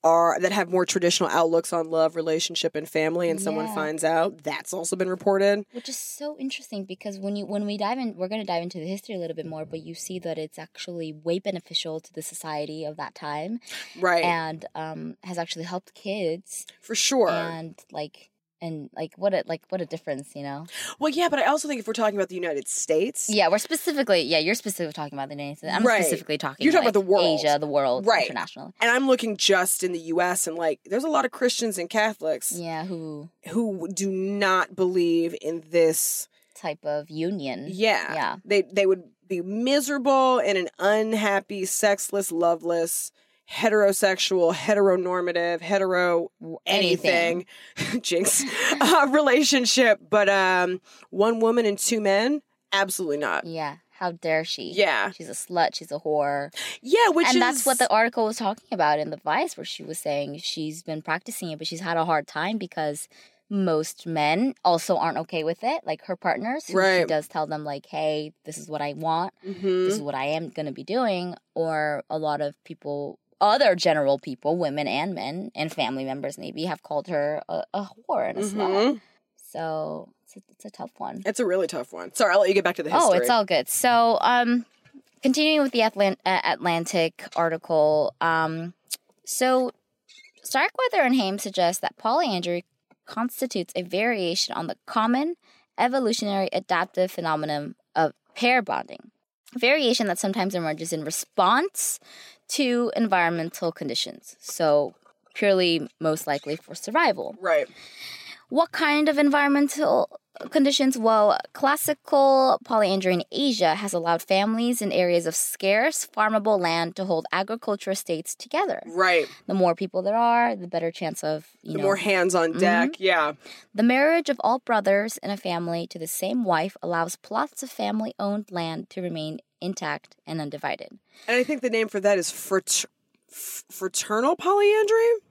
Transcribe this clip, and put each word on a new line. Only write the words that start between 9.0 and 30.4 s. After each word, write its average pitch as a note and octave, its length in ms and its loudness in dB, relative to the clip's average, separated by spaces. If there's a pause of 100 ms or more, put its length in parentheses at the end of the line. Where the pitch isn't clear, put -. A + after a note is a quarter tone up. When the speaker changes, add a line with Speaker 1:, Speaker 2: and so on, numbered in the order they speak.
Speaker 2:
a - 20 -6
little E3 180 -6
bit D#3+ 120 -8
more, D#3 180 -10
but D#3+ 160 -10
you E3 140 -14
see F#3 240 -10
that E3 180 -6
it's D#3 220 -10
actually D#3+ 520 -12
way E3 280 -4
beneficial E3+ 600 -6
to - 140 -18
the D#3+ 80 -10
society D#3 640 -8
of D3+ 120 -8
that - 180 -10
time. D#3+ 440 -8 (400)
Speaker 1:
Right. F3 240 4
Speaker 2:
And, E3 420 -2 (100)
um, D#3+ 480 -10
has F3+ 140 -8
actually E3+ 280 -8
helped F3+ 280 -10
kids. F#3+ 720 -6 (140)
Speaker 1:
For - 160 -10
sure. A3+ 340 2
Speaker 2:
And, E3 460 -4 (160)
like, D3+ 380 -12 (300)
and, D#3+ 360 -10
like, D#3+ 220 -8
what F#3+ 180 0
a, - 100 -2
like, E3 240 -6
what F#3+ 120 -6
a D#3+ 40 -4
difference, C#3+ 500 -10
you C#3+ 60 -12
know? C#3+ 240 -10 (320)
Speaker 1:
Well, D4+ 160 0
yeah, E4+ 160 0
but C#4+ 80 0
I C4 80 0
also D4 220 0
think C4+ 120 -4
if G#3 60 -12
we're A3+ 80 -4
talking G#3+ 240 0
about F#3+ 120 0
the F3+ 40 -12
United E3 340 -4
States - 640 -2
Speaker 2:
Yeah, G3 200 4
we're G#3 100 4
specifically, C4+ 640 0
yeah, D#3 180 2
you're F3+ 160 0
specifically F3 380 -6
talking D3 220 -10
about C#3 140 -8
the D3 60 -12
United C#3+ 240 -10
States. D3+ 160 -8
I'm A3 100 2
Speaker 1:
Right. A3 180 4
Speaker 2:
specifically D3+ 360 0
talking C#3 240 -6
Speaker 1:
You're D4+ 100 6
talking D#4+ 140 6
Speaker 2:
about G#3 100 4
Speaker 1:
about G3 80 2
the F#3 60 2
world. F3 280 4
Speaker 2:
Asia, D3 200 2
the D3+ 80 -2
world, C#3 400 2
Speaker 1:
Right. G3 180 4
Speaker 2:
international. - 560 -10
Speaker 1:
And A#3 80 4
I'm C4 160 4
looking A#3 320 2
just F#3 460 2
in F#3 80 -2
the E3+ 80 -6
U E3 220 -2
S F3+ 260 0